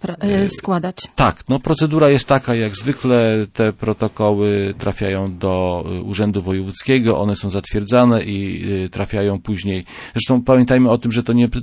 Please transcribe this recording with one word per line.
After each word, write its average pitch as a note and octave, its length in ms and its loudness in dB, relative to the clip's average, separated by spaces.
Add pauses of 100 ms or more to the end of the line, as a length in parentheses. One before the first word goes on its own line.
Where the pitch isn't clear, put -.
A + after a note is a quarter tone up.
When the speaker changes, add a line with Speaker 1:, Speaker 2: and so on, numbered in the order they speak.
Speaker 1:
spra-, F#3 120 -8 (100)
e, G3+ 180 0
Speaker 2:
E, G3+ 60 0
Speaker 1:
składać. F3+ 480 -4 (200)
Speaker 2:
tak, - 320 0
no C3 120 0
procedura D#3 500 2
jest C#3 180 2
taka, B2+ 260 2
jak G#2+ 220 -2
zwykle A2+ 760 0
te A2 200 0
protokoły G#2 1080 0
trafiają F#2+ 600 -4
do, F2+ 460 0 (140)
e, F#2 40 -6
Urzędu G2+ 400 -2
Wojewódzkiego, F#2+ 800 0
one G2+ 160 0
są G2+ 140 -6
zatwierdzane G#2+ 720 2
i, G2 400 -6 (200)
e, F#2 40 -6
trafiają G2 520 -2
później. F#2+ 440 -4 (280)
Zresztą B2 300 0
pamiętajmy B2+ 480 4
o A#2+ 80 4
tym, A#2+ 140 -2
że A#2 100 0
to A#2 100 -2
nie, A#2+ 160 4 (140)